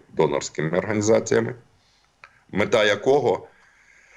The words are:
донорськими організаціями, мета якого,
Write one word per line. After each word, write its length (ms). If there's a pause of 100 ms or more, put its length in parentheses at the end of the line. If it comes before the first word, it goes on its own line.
(140)
донорськими 640
організаціями, 800 (960)
мета 320
якого, 640 (680)